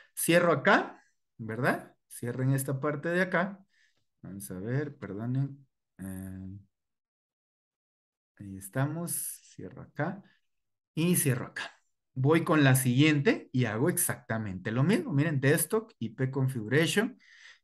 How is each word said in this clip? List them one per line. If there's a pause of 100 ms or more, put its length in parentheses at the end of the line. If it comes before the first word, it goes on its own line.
(160)
Cierro
acá, (340)
¿verdad? (160)
Cierren
esta
parte
de
acá. (580)
Vamos
a
ver,
perdonen. (320)
Eh, (1800)
ahí
estamos, (420)
cierro
acá (720)
y
cierro
acá. (420)
Voy
con
la
siguiente
y
hago
exactamente
lo
mismo.
Miren,
desktop,
I
P
configuration, (460)